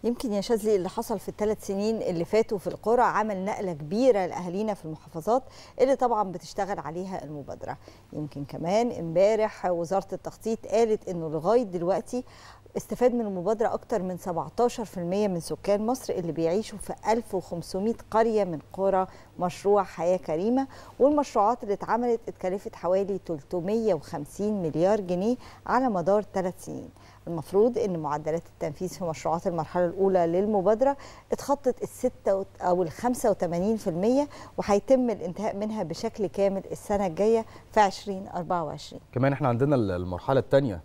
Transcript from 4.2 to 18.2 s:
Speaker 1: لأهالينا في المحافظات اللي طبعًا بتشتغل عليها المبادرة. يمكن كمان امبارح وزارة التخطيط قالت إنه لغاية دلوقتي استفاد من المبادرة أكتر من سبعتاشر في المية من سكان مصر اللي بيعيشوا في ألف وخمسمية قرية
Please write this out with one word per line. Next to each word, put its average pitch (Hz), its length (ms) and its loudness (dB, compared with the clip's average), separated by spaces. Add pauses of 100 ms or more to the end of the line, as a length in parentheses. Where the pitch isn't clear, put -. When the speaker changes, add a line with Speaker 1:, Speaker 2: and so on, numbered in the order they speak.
Speaker 1:
لأهالينا 190 480 -4
في - 100 -14
المحافظات 165 580 -4 (380)
اللي 262 160 6
طبعًا 214 360 0
بتشتغل 185 460 -6
عليها 170 460 -8
المبادرة. 143 520 -10 (360)
يمكن 143 320 -8
كمان 208 480 0
امبارح 196 720 2
وزارة 175 460 -2
التخطيط - 540 -6
قالت 214 420 2
إنه 165 220 -4
لغاية 180 320 2
دلوقتي 185 600 -2 (520)
استفاد 240 380 2
من 240 60 0
المبادرة 202 540 0
أكتر 220 280 -2
من 185 140 -4
سبعتاشر 180 680 -2
في 190 140 -10
المية 190 300 0
من 175 120 -2
سكان 202 460 -2
مصر 254 260 -2
اللي 170 200 -2
بيعيشوا 165 460 0
في 175 160 -10 (140)
ألف 226 260 0
وخمسمية 190 600 -4 (160)
قرية 220 340 4